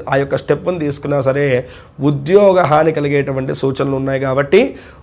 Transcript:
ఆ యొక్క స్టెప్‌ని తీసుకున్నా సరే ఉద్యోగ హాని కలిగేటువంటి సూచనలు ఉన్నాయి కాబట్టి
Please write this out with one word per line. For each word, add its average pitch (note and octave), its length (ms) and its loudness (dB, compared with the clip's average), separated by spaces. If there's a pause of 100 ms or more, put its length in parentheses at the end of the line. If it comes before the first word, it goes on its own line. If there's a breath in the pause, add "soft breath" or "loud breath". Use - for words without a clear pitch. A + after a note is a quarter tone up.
ఆ C#3 60 0
యొక్క C#3 220 -2
స్టెప్‌ని F3+ 420 -4
తీసుకున్నా C#3+ 420 -4
సరే C3 440 0 (360 loud breath)
ఉద్యోగ F3 600 4
హాని D#3 300 4
కలిగేటువంటి C#3 640 -2
సూచనలు C#3 400 -2
ఉన్నాయి C3+ 240 -2
కాబట్టి C#3 560 2 (280 loud breath)